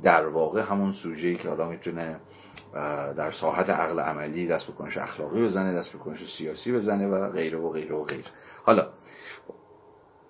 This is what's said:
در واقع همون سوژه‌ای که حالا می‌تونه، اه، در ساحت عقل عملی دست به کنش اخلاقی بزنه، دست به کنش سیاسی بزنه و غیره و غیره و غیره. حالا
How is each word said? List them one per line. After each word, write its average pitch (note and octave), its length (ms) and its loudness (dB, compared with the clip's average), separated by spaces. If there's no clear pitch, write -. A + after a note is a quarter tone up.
در E2 240 8
واقع D#2+ 340 2
همون G2+ 300 2
سوژه‌ای F2 440 -2
که E2+ 140 -6
حالا D#2+ 200 -2
می‌تونه، E2 500 -6
اه، C#2+ 380 -4
در D#2 180 -2
ساحت E2 380 2
عقل E2 300 2
عملی D2+ 480 -2
دست D#2+ 200 0
به - 60 -10
کنش D2+ 240 -8
اخلاقی D2+ 460 -2
بزنه، F#2+ 300 2
دست E2+ 180 -2
به D#2 60 -14
کنش - 400 -10
سیاسی D#2 360 -4
بزنه G2+ 340 2
و G2 240 2
غیره D#2+ 260 -2
و D#2+ 140 -2
غیره D#2 240 -4
و D2+ 80 -2
غیره. C#2+ 200 -6
حالا A2+ 240 8